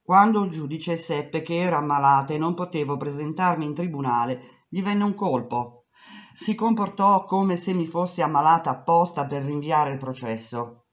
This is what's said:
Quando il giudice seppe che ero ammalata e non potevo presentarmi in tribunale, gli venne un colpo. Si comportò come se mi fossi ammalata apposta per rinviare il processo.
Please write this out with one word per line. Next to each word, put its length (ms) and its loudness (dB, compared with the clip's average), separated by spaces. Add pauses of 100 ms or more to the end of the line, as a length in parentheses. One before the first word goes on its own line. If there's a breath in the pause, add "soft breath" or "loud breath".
Quando 420 6
il 80 -4
giudice 440 -4
seppe 460 -4
che 180 -4
ero 180 0
ammalata 560 4
e 40 -2
non 160 0
potevo 420 -4
presentarmi 680 -2
in 80 -4
tribunale, 960 -4
gli 120 -4
venne 220 0
un 120 0
colpo. 720 -4 (460 loud breath)
Si 240 -4
comportò 720 2
come 300 2
se 180 -4
mi 140 0
fossi 340 -2
ammalata 480 4
apposta 560 2
per 180 -6
rinviare 480 0
il 60 -6
processo. 840 -8 (120)